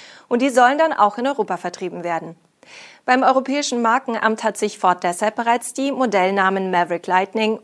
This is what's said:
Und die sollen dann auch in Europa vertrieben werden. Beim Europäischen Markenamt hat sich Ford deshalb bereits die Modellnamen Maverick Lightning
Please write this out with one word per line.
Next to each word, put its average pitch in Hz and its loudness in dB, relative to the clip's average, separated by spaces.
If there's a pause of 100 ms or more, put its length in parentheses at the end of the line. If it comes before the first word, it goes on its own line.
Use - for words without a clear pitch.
(280)
Und 240 0
die 269 2
sollen 247 4
dann 320 2
auch 208 2
in 240 -2
Europa 220 -2
vertrieben 175 -10
werden. 165 -6 (680)
Beim 254 2
Europäischen 262 0
Markenamt 226 -2
hat 214 -2
sich 208 -4
Ford 180 2
deshalb 180 -2
bereits 240 -2
die 277 -2
Modellnamen 196 0
Maverick 175 -2
Lightning 196 0